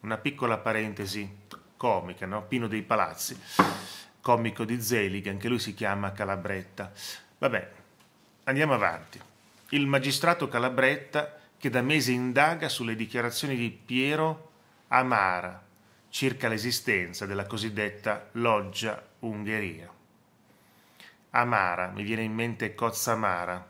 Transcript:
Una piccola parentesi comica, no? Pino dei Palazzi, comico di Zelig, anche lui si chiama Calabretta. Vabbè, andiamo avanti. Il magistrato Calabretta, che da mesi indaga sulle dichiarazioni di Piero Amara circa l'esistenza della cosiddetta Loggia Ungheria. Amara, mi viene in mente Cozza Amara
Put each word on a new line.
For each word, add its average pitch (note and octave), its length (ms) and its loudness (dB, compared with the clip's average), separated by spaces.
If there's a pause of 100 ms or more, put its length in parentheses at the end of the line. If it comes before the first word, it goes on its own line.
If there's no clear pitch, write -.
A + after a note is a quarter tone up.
Una A2 160 -4
piccola A#2+ 400 0
parentesi G#2 840 -4 (360)
comica, F2+ 480 -2
no? G2+ 200 -4
Pino A#2+ 240 -2
dei G#2+ 140 -2
Palazzi, F#2+ 560 -2 (840)
comico A2+ 420 2
di A#2 160 -2
Zelig, G2+ 480 0
anche G2 200 -4
lui A#2+ 100 2
si G#2+ 160 -4
chiama G2+ 380 -2
Calabretta. F#2+ 760 -6 (480)
Vabbè, F#2+ 320 0 (720)
andiamo C#3+ 280 4
avanti. F#2 480 0 (500)
Il C#3+ 180 2
magistrato C#3 600 2
Calabretta, C3 920 0 (180)
che C3 120 0
da B2 120 2
mesi C3 300 4
indaga C#3+ 560 4
sulle A2+ 260 -2
dichiarazioni A#2+ 640 -2
di A#2 140 0
Piero D3+ 840 0 (360)
Amara F#2+ 720 4 (480)
circa C3 380 -2
l'esistenza G#2 800 0
della G2 200 -2
cosiddetta G#2 840 -2
Loggia G#2+ 720 0 (160)
Ungheria. G#2 680 -6 (1400)
Amara, F#2+ 580 2
mi G2+ 160 -8
viene A2 180 -2
in A2 100 -2
mente A2+ 440 -4
Cozza A2+ 360 0
Amara F2+ 580 -2